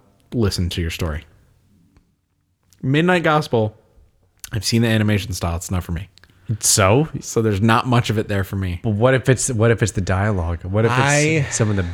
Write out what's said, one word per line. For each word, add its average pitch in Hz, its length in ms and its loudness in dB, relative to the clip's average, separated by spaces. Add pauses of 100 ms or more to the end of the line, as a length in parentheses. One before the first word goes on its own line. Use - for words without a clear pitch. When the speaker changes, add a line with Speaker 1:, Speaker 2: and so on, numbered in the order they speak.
(340)
Speaker 1:
listen 98 360 0
to 90 120 -6
your 82 80 -2
story. 80 360 -6 (1600)
Midnight 165 420 2
Gospel, 147 520 0 (760)
I've 107 140 -6
seen 113 160 2
the 117 60 2
animation 107 460 0
style. 87 240 -4
It's - 140 -8
not 90 120 -2
for - 80 -8
me. 85 180 -8 (500)
Speaker 2:
So? 113 480 4 (120)
Speaker 1:
So - 220 -4
there's 104 200 0
not 113 260 2
much 117 220 0
of 107 80 0
it 110 100 -4
there 101 160 -2
for 101 120 -8
me. 92 280 -4
Speaker 2:
But 113 80 -2
what 117 220 2
if 127 160 0
it's, 131 220 0
what 113 180 2
if 113 140 2
it's 104 80 -2
the 104 100 -4
dialogue? 92 640 -2
What 101 220 0
if 113 60 4
it's 127 80 4
Speaker 1:
I 147 420 2 (100)
Speaker 2:
some 110 180 0
of 107 60 0
the 95 180 0